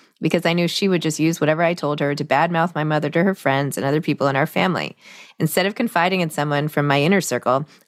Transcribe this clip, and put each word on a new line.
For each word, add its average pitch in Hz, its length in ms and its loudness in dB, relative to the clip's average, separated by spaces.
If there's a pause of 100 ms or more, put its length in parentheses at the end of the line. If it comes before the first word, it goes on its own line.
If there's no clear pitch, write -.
(200)
because 165 240 0
I 170 80 2
knew 175 140 2
she 196 200 -2
would 175 140 2
just 151 180 -2
use 160 200 0
whatever 156 240 2
I 170 100 2
told 147 260 -4
her 143 140 0
to 147 120 -6
badmouth 165 500 0
my 151 80 -2
mother 151 260 0
to 165 140 0
her 190 120 2
friends 139 420 -2
and - 80 -2
other 151 160 2
people 143 260 0
in 135 80 0
our 139 120 2
family. 160 500 -2 (420)
Instead 180 260 0
of 196 100 -4
confiding 185 460 0
in 165 80 -2
someone 147 380 -2
from 147 200 0
my 143 140 2
inner 180 200 4
circle, 127 440 0 (220)